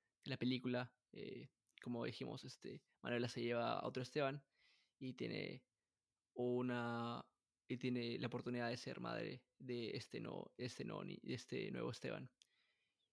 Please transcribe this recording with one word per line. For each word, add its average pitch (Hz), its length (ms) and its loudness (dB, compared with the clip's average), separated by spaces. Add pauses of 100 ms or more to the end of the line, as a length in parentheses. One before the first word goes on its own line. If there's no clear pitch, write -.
(240)
de - 60 -6
la 131 80 0
película. 123 560 2 (200)
Eh, - 360 -8 (320)
como 120 240 -2
dijimos, 120 400 -4
este, - 380 -10 (180)
Manuela 120 260 4
se 120 140 -2
lleva 117 380 4
a - 80 0
otro 127 160 0
Esteban 143 400 2 (560)
y 131 140 -4
tiene 110 520 -2 (680)
una, 120 920 2 (420)
y 131 100 0
tiene 120 420 2
la 120 80 2
oportunidad 120 420 2
de 120 80 0
ser - 240 -6
madre 113 420 -2 (160)
de 120 380 -2
este 117 240 -4
no-, - 360 -4
este - 280 -4
no-, 50 180 -2
ni-, - 180 -4
de - 120 -2
este 117 380 -2
nuevo 120 200 0
Esteban. 127 400 -4 (800)